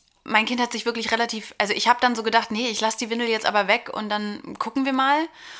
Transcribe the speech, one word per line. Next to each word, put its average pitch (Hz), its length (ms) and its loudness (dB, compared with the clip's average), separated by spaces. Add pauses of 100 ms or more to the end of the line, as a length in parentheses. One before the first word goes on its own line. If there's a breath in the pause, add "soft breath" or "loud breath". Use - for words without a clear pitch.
(240)
mein 220 220 2
Kind 240 140 -2
hat 240 140 0
sich 220 120 -6
wirklich 233 280 -2
relativ, 226 440 -2
also 208 160 0
ich - 140 0
hab 240 140 4
dann 247 120 4
so 226 80 -2
gedacht, 226 300 2
nee, 233 160 -2
ich 214 140 -4
lass 220 160 2
die 226 120 -6
Windel 233 200 -2
jetzt 220 160 0
aber 202 240 2
weg 240 240 2
und 214 160 -6
dann 208 500 -6
gucken 269 240 -2
wir 277 80 0
mal. 277 380 2 (300 loud breath)